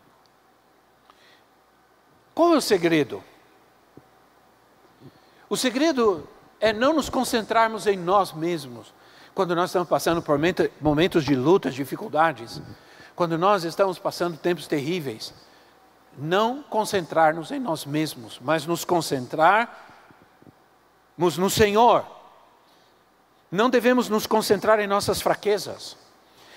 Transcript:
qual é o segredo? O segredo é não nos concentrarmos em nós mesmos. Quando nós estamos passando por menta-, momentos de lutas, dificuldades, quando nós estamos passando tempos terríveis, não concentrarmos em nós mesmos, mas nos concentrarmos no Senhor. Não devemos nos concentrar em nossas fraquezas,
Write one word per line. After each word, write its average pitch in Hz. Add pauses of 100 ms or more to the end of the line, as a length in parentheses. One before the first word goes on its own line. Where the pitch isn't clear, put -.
(2250)
qual 339
é -
o 240
segredo? 165 (2250)
O -
segredo 247 (300)
é 220
não 254
nos 285
concentrarmos 226
em 202
nós 180
mesmos. 151 (400)
Quando 180
nós 170
estamos 175
passando 165
por 147
menta-, 165 (100)
momentos 151
de 135
lutas, 147
dificuldades, 139 (540)
quando 165
nós 190
estamos 175
passando 160
tempos 175
terríveis, 143 (840)
não 214
concentrarmos 165
em 285
nós 165
mesmos, 143
mas 147
nos 170
concentrarmos 160 (1500)
no 175
Senhor. 208 (1500)
Não 220
devemos 240
nos 214
concentrar 208
em 208
nossas 202
fraquezas, 185 (600)